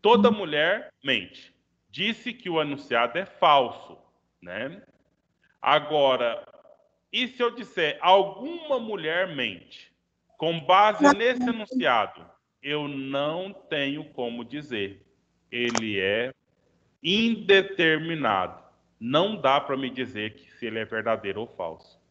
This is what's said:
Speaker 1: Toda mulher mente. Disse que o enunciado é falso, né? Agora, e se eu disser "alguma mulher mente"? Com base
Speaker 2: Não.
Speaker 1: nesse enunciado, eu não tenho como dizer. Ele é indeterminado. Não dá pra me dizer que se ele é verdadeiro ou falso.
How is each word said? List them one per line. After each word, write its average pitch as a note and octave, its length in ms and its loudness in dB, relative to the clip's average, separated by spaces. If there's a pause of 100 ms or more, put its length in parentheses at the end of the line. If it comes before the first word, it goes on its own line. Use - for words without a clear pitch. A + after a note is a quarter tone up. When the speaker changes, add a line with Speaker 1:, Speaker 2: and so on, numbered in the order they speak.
Speaker 1:
Toda A3+ 300 6
mulher F3 600 -2 (140)
mente. A2+ 500 -4 (380)
Disse A3 400 -6
que A3 160 -12
o D#3+ 140 0
enunciado C3+ 560 -2
é F#3+ 80 -6
falso, - 720 2 (420)
né? A#2 400 -10 (800)
Agora, C#3 840 2 (680)
e A#3+ 140 -4
se - 160 -6
eu A#3 80 0
disser F#3 500 -4
"alguma B3 800 0
mulher F#3 560 -6
mente"? A2 580 -10 (460)
Com E3 220 -2
base G#3 420 4
Speaker 2:
Não. C#4+ 100 8
Speaker 1:
nesse A#3+ 360 0
enunciado, D#3 760 0 (380)
eu D3 240 -4
não C#3+ 640 -6
tenho D3 600 -6
como A#2+ 320 -8
dizer. A2+ 600 -8 (460)
Ele A#2 500 -2
é A2 320 0 (680)
indeterminado. E3 1600 2 (380)
Não E3 400 0
dá C#3 200 4
pra C#3 160 -6
me C3 140 -6
dizer G#2+ 460 -8
que - 160 -20
se - 140 -12
ele A2 120 -6
é A2 60 -4
verdadeiro G#2+ 560 -4
ou A#2 80 -10
falso. - 520 -12 (100)